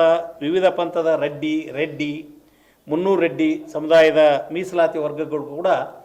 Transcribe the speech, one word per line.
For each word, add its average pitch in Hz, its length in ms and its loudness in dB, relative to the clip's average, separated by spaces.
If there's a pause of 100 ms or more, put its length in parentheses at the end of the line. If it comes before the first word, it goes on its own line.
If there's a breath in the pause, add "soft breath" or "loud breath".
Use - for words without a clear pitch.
(400)
ವಿವಿಧ 175 240 0
ಪಂಥದ 170 420 0
ರೆಡ್ಡಿ, 151 640 -2
ರೆಡ್ಡಿ, 147 560 -6 (600 soft breath)
ಮುನ್ನೂರು 175 320 0
ರೆಡ್ಡಿ 156 520 -2
ಸಮುದಾಯದ 156 800 4
ಮೀಸಲಾತಿ 170 460 -2
ವರ್ಗಗಳು 147 440 -4
ಕೂಡ 147 240 -6 (380 loud breath)